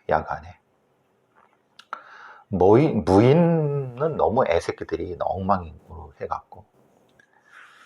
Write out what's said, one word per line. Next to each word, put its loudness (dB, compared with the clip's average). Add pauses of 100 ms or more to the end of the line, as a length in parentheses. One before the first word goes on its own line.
야간에. -4 (1900)
모인-, 4
무인은 2
너무 0
애새끼들이 -4
엉망으로 -6
해갖고. -12 (1200)